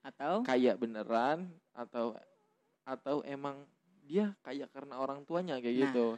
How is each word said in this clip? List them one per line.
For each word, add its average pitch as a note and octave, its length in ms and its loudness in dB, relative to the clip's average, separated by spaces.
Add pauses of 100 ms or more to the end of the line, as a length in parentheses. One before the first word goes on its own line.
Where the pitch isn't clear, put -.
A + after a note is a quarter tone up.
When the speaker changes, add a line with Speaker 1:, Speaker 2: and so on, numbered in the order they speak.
Speaker 1:
Atau? D#3 420 -2
Speaker 2:
kaya B2+ 320 6
beneran, A#2 760 0 (220)
atau, A#2 420 -4 (680)
atau C#3 420 -4
emang C#3 420 -8 (340)
dia G3 300 0 (100)
kaya C3 280 -8
karena C#3 280 -12
orang C3+ 260 -2
tuanya E3 360 -2
kayak A#2+ 160 0
Speaker 1:
Nah. C3 100 4
Speaker 2:
gitu. B2 220 2 (120)